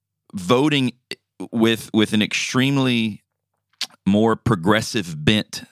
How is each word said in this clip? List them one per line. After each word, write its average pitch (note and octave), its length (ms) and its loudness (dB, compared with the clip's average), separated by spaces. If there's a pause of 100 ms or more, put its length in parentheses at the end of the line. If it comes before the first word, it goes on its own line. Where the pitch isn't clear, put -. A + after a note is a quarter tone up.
(340)
voting B2+ 580 0 (580)
with, A2+ 440 0
with G#2+ 180 2
an G#2+ 100 2
extremely B2+ 1000 -2 (840)
more G#2+ 300 2
progressive G2 880 -2
bent, - 480 0